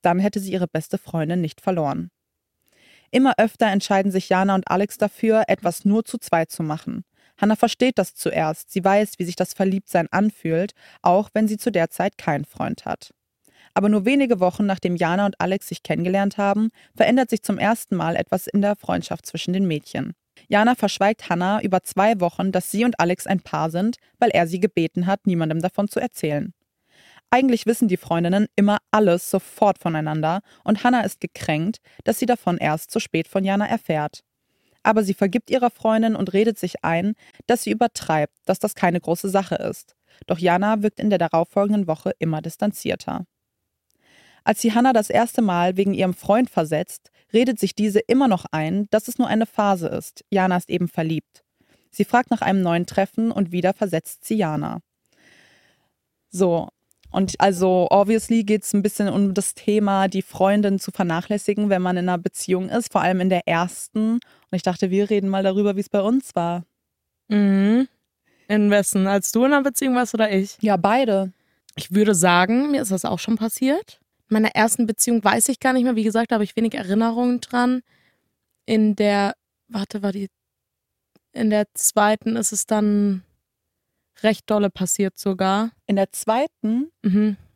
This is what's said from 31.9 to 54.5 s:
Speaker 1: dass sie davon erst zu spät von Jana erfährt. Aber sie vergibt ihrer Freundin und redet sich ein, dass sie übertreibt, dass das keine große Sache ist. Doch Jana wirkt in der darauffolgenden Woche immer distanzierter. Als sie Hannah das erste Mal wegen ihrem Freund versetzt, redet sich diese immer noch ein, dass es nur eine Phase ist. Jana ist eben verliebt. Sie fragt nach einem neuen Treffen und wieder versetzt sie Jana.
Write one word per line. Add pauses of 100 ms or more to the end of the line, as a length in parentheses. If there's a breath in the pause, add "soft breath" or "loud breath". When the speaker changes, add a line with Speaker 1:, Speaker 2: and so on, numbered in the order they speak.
Speaker 1:
dass
sie
davon
erst
zu
spät
von
Jana
erfährt. (600)
Aber
sie
vergibt
ihrer
Freundin
und
redet
sich
ein, (320 loud breath)
dass
sie
übertreibt, (100)
dass
das
keine
große
Sache
ist. (320 soft breath)
Doch
Jana
wirkt
in
der
darauffolgenden
Woche
immer
distanzierter. (1160 soft breath)
Als
sie
Hannah
das
erste
Mal
wegen
ihrem
Freund
versetzt, (240)
redet
sich
diese
immer
noch
ein,
dass
es
nur
eine
Phase
ist.
Jana
ist
eben
verliebt. (460)
Sie
fragt
nach
einem
neuen
Treffen
und
wieder
versetzt
sie
Jana. (1500 soft breath)